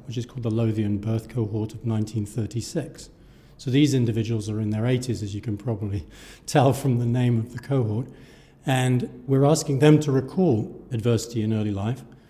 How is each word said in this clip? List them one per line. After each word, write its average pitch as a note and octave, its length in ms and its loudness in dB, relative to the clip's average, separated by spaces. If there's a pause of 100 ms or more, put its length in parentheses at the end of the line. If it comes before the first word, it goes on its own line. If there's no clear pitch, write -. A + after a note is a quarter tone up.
which A#2 100 -10
is A#2+ 80 -4
called B2 180 -10
the A2+ 80 -2
Lothian G#2+ 460 0
birth A2 320 -4
cohort G#2+ 440 -4
of - 120 -12
nineteen G#2+ 400 -2
thirty-six. - 840 -8 (480)
So - 140 -6
these C3+ 220 4
individuals A2+ 560 0
are G#2+ 100 -2
in G#2 120 -2
their G#2+ 140 0
eighties, B2 380 -2
as G2+ 100 -6
you G2+ 80 -8
can G#2 160 -4
probably G2+ 480 -4 (200)
<laughs> - 200 -20
tell C3+ 280 4
from B2+ 260 0
the A#2+ 60 0
name A#2+ 340 2
of A2+ 140 -4
the B2 60 -12
cohort. B2 480 -2 (580)
And B2+ 640 0
we're C3+ 180 4
asking D3 340 2
them D3+ 220 8
to D3 100 -2
recall C3 800 0
adversity A2+ 500 0
in A2 120 0
early G#2+ 180 0
life G#2 320 -4 (260)